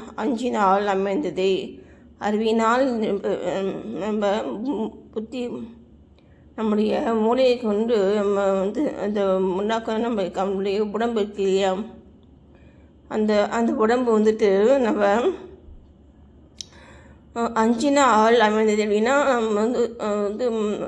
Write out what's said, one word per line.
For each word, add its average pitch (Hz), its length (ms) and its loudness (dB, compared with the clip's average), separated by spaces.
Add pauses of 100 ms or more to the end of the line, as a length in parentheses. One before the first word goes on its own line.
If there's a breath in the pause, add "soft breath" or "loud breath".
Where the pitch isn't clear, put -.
(160)
அஞ்சினால் 214 720 0
அமைந்ததே." 190 920 -2 (400 loud breath)
அறிவினால் 220 680 2 (100)
நம்ம, 196 400 -2 (600)
நம்ம 208 440 -2 (680)
புத்தி, 240 400 -8 (1040 soft breath)
நம்முடைய 214 440 0
மூளையை 240 580 2
கொண்டு 214 560 0
நம்ம 202 380 0
வந்து 196 500 -2
அந்த 208 220 -2
முன்னாக்க 202 760 0
நம்ம 233 240 -2
நம்முடைய 196 640 -2
உடம்பு 220 360 -2
இருக்கு 202 220 -4
இல்லையா, 190 340 2 (1300 loud breath)
அந்த, 214 400 0
அந்த 233 240 0
உடம்பு 233 460 2
வந்துட்டு 214 600 4
நம்ம, 208 420 2 (2250 loud breath)
அஹ், 233 180 -4
அஞ்சினால் 233 840 4
அமைந்தது 214 460 2
அப்படின்னா, 226 400 2
நம்ம 240 280 0
வந்து, 233 460 0
அஹ், 208 240 -2
வந்து, 214 280 -2
ம், 214 380 -4